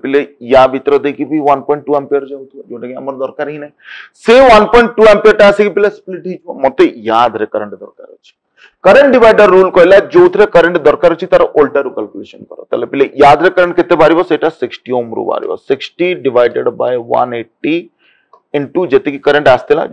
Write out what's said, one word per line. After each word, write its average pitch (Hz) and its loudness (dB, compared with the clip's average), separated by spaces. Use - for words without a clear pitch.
ପିଲେ 139 -2
ୟା 131 4
ଭିତର 139 -2
ଦେଇକି 143 -8
ବି 156 -2
ୱାନ୍ 135 0
ପଏଣ୍ଟ 147 -4
ଟୁ 143 -6
ଆମ୍ପିୟର 139 -4
ଯାଉଥିବ, 135 -20
ଯୋଉଟା 120 -16
କି 127 -16
ଆମର 135 -12
ଦରକାର 139 -10
ହିଁ 151 -16
ନାହିଁ। 147 -20
ସେ 220 2
ୱାନ୍ 214 4
ପଏଣ୍ଟ 233 2
ଟୁ 214 2
ଆମ୍ପିୟର 208 4
ଟା 208 4
ଆସିକି 208 -2
ପିଲେ 202 0
ସ୍ପ୍ଲିଟ 175 -16
ହେଇଯିବ। 175 -14
ମତେ 131 0
ୟାଦରେ 113 -2
କରେଣ୍ଟ 104 -10
ଦରକାର - -20
ଅଛି, - -20
କରେଣ୍ଟ 269 4
ଡିଭାଇଡର 214 4
ରୁଲ 185 4
କହିଲା 185 6
ଯୋଉଥିରେ 180 2
କରେଣ୍ଟ 170 2
ଦରକାର 151 2
ଅଛି 185 -10
ତାର 175 2
ଓଲଟାରୁ 135 -2
କ୍ୟାଲକୁଲେସନ 104 -14
କର। - -20
ତାହେଲେ 117 -6
ପିଲେ 139 0
ୟାଦରେ 151 4
କରେଣ୍ଟ 175 0
କେତେ 175 -2
ବାହାରିବ? 160 2
ସେଇଟା 151 -2
ସିକ୍ସଟି - -10
ଓମ୍ 117 -10
ରୁ 107 -6
ବାହାରିବ। - -6
ସିକ୍ସଟି - -6
ଡିଭାଇଡେଡ୍ 123 -2
ବାଇ 123 -4
ୱାନ୍ 123 -2
ଏଇଟି 143 -8
ଇଣ୍ଟୁ 143 -6
ଯେତିକି 139 -2
କରେଣ୍ଟ 143 0
ଆସିଥିଲା, 147 -2